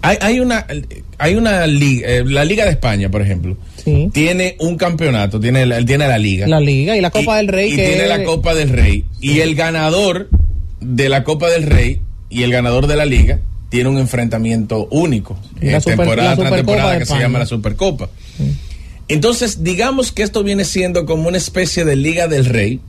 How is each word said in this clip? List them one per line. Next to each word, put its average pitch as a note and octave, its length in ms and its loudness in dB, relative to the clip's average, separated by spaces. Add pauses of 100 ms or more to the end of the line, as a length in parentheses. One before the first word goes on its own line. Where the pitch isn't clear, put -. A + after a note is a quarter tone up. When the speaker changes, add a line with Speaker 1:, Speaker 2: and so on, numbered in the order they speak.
Speaker 1:
hay, G3+ 200 2
hay A#3 180 2
una, A#3+ 260 0 (520)
hay E3 180 2
una G#3 320 2
li-, C#3+ 380 2
eh, B2 200 2
la C#3 200 2
Liga G#3 200 2
de F#3 60 4
España, G#2 380 0
por G2+ 120 0
ejemplo, F#2 360 -2 (260)
Speaker 2:
Sí. D3+ 280 2
Speaker 1:
tiene F3 500 0
un E3+ 160 -2
campeonato, C#3 600 0
tiene B2 280 2
la, A#2 180 0
tiene C#3 220 2
la B2 100 2
Liga. G2+ 300 0
Speaker 2:
La D#3 120 4
Liga C#3+ 380 2
y - 40 2
la E3 100 0
Copa D4 240 0
Speaker 1:
Y, G#3+ 100 2
Speaker 2:
del - 80 -2
Rey, G3+ 200 0
Speaker 1:
y - 20 -2
Speaker 2:
que F#3+ 120 2
Speaker 1:
tiene F#3+ 200 2
la G3+ 80 0
Speaker 2:
es G3 100 -2
Speaker 1:
Copa E3 300 0
del D3+ 140 0
Rey. - 360 2 (160)
Speaker 2:
Sí. C3+ 80 -2
Speaker 1:
Y D3 120 4
el D#3+ 120 0
ganador E3 760 0 (540)
de B2+ 260 0
la C3+ 160 2
Copa D#3 260 0
del E3+ 140 2
Rey - 380 4 (300)
y A#2+ 100 -2
el B2 100 2
ganador B2 360 2
de D3 80 2
la D3+ 100 2
Liga A#2 340 4 (300)
tiene B2 200 0
un C3+ 100 2
enfrentamiento A2+ 920 -2
único, B2+ 480 -2 (240)
Speaker 2:
La C#3+ 160 0
Speaker 1:
eh, D3+ 40 0
Speaker 2:
Super-, E3+ 160 0
Speaker 1:
temporada - 340 2
Speaker 2:
la E3 40 2
Speaker 1:
tras F#3 140 2
Speaker 2:
Supercopa - 60 2
Speaker 1:
temporada, G3 380 2
Speaker 2:
de F3 60 0
Speaker 1:
que - 60 -4
se - 80 -8
Speaker 2:
España. C#3 80 0
Speaker 1:
llama B2 180 0
la A#2 60 -2
Supercopa. A2+ 640 -4 (280)
Speaker 2:
Sí. C#3+ 180 -2 (520)
Speaker 1:
Entonces, G3+ 560 0
digamos F#3+ 480 0
que G3+ 120 -2
esto G#3 200 -2
viene G3 220 0
siendo F3+ 400 -2
como D#3+ 220 0
una F3+ 100 0
especie F3 480 -2
de C#3+ 100 2
Liga E3 320 0
del C#3 180 2
Rey A#2 440 0